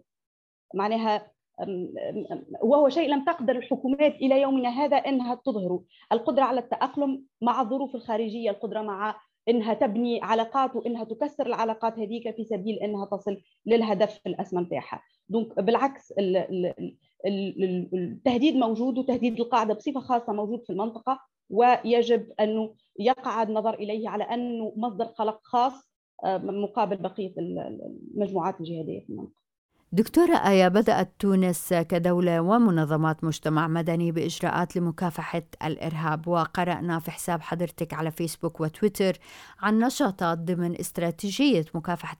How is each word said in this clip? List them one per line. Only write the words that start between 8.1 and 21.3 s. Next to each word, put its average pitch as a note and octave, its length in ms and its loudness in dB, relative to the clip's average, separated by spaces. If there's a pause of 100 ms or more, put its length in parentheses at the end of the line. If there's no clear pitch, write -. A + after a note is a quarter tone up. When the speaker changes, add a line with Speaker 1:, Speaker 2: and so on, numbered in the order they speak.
Speaker 1:
القدرة A3 320 -6
مع G#3 340 -4 (340)
إنها A3+ 240 4
تبني A#3 500 0
علاقات A3+ 520 0
وإنها A#3 280 -4
تكسر A#3+ 420 -4
العلاقات A3+ 540 -2
هذيك A3+ 360 -6
في A3 80 -6
سبيل G#3 320 -4
إنها G3+ 300 -4
تصل G3 360 -6 (240)
للهدف G#3+ 600 2
الأسمى F3+ 340 -4
متاعها. E3+ 400 -6 (280)
دونك A3 300 -2
بالعكس، A#3 520 0
ال-، F#3+ 260 2
ال-، F3+ 280 -2
ال-، - 300 -6 (300)
ال-، G3 380 -2
ال-، F3+ 300 -2
التهديد A#3+ 640 2
موجود، A#3 420 0
وتهديد B3 420 0
القاعدة A#3 340 2
بصفة C4 260 -6
خاصة A#3 340 -2
موجود G#3+ 300 -4
في - 60 -12
المنطقة، A3+ 500 -4 (300)